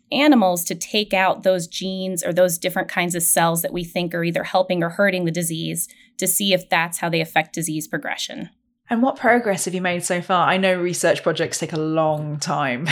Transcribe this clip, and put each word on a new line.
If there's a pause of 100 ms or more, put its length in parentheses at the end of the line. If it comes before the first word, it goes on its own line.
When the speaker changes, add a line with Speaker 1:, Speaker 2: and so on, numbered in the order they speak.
(140)
Speaker 1:
animals
to
take
out
those
genes
or
those
different
kinds
of
cells
that
we
think
are
either
helping
or
hurting
the
disease (300)
to
see
if
that's
how
they
affect
disease
progression. (380)
Speaker 2:
And
what
progress
have
you
made
so
far?
I
know
research
projects
take
a
long
time,